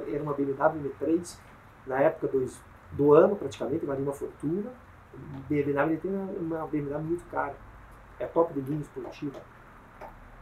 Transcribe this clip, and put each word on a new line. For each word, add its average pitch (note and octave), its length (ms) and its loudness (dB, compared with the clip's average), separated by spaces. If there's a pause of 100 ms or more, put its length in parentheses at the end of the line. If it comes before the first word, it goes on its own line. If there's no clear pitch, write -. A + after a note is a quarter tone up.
era D3 160 -4
uma D3 100 -2
B C#3 100 0
M C#3 100 -2
W D3+ 320 2
M C3+ 120 -2
três, E3 420 -2 (460)
na C3 140 -2
época D#3 300 2
dois, B2+ 340 -2 (300)
do C#3+ 200 8
ano G3 220 10
praticamente, C#3 500 -4
valia C3+ 180 -2
uma C#3 100 -2
fortuna. G3 580 -4 (800)
B D3 140 2
M C#3+ 100 0
W D3+ 200 4
M D#3+ 60 -2
três F#3+ 160 -4
é F#3+ 240 -6
uma D#3+ 260 -4
B D#3 120 -4
M C#3+ 120 -4
W D#3 180 -4
muito E3+ 180 -4
cara. C#3+ 300 -4 (640)
É - 80 -6
top - 280 2
de C#3 80 -4
linha D3 200 -4
esportiva. - 580 -10 (1000)